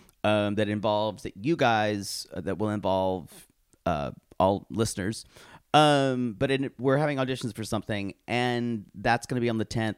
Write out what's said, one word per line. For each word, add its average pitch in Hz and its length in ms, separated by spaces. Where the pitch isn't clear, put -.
um, 104 320
that 104 120
involves 104 560
that - 140
you 135 180
guys, 107 760
uh, 92 80
that 92 160
will 104 140
involve, 95 580
uh, 73 260
all 95 320
listeners. 98 520
Um, 139 640
but 135 140
in, 135 260
we're 135 200
having 147 200
auditions 127 380
for 110 80
something, 101 500
and 120 560
that's 117 320
gonna 127 140
be 117 100
on 113 80
the 110 60
tenth, 110 340